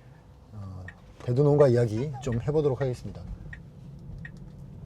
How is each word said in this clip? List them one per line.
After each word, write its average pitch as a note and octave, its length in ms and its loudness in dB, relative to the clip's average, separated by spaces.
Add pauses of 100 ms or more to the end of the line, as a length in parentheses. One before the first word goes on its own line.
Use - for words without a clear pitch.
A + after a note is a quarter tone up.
(520)
어, F#2+ 320 -12 (400)
대두농가 C#3+ 460 6
이야기 A#2+ 420 4 (100)
좀 A#2 240 -2
해보도록 C#3+ 360 2
하겠습니다. A#2+ 400 -4 (1600)